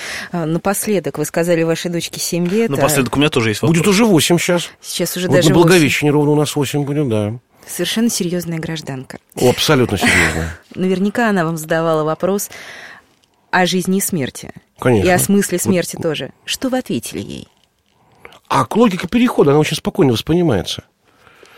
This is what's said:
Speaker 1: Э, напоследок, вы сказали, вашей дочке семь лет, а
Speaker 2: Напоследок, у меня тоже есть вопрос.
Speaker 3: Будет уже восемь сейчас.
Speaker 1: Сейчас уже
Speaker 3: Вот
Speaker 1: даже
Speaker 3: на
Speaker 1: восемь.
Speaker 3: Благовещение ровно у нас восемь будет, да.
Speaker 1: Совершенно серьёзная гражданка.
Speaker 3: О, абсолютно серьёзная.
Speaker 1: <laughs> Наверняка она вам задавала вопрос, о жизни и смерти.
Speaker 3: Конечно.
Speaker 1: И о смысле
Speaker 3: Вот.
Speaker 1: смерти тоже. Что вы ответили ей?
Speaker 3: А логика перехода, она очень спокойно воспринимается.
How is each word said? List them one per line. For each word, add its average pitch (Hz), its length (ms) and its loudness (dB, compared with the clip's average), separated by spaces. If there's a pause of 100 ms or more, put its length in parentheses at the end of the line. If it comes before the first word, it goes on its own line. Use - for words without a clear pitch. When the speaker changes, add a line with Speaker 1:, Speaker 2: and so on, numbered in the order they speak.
(320)
Speaker 1:
Э, 170 120 -4
напоследок, 170 720 -2
вы 151 60 -2
сказали, 170 380 0
вашей 165 280 -2
дочке 170 300 -6
семь 175 260 -2
лет, 220 240 0
а 139 40 -2
Speaker 2:
Напоследок, 139 420 0
у 139 40 2
меня 151 100 4
тоже 113 200 2
есть - 120 -2
вопрос. 165 160 4
Speaker 3:
Будет 185 100 2
уже 202 160 4
восемь 175 340 4
сейчас. 175 300 0 (120)
Speaker 1:
Сейчас - 360 -6
уже 185 120 -4
Speaker 3:
Вот - 80 0
Speaker 1:
даже 165 120 2
Speaker 3:
на 143 60 4
Speaker 1:
восемь. 165 140 6
Speaker 3:
Благовещение 147 440 4
ровно 147 200 2
у - 20 2
нас 147 200 0
восемь 147 300 -2
будет, 143 240 -2
да. 107 240 0 (340)
Speaker 1:
Совершенно 220 440 -2
серьёзная 170 480 -4
гражданка. 156 600 -10 (180)
Speaker 3:
О, 123 140 4
абсолютно 120 460 2
серьёзная. 80 720 0
Speaker 1:
<laughs> - 80 -20
Наверняка 196 560 0
она 185 140 2
вам 165 120 -2
задавала 160 480 0
вопрос, 180 460 -2 (1000)
о 180 140 2
жизни 185 340 0
и - 20 -2
смерти. - 500 -6 (280)
Speaker 3:
Конечно. 180 300 4
Speaker 1:
И - 20 4
о 180 80 4
смысле 196 380 2
Speaker 3:
Вот. 175 60 -4
Speaker 1:
смерти 175 340 0
тоже. 151 360 -6 (120)
Что - 240 -6
вы 254 100 -2
ответили 131 420 -6
ей? - 280 -12 (1000)
Speaker 3:
А 135 260 2
логика 185 340 2
перехода, 233 440 2
она 151 80 6
очень 156 160 0
спокойно 151 360 0
воспринимается. 147 720 0 (720)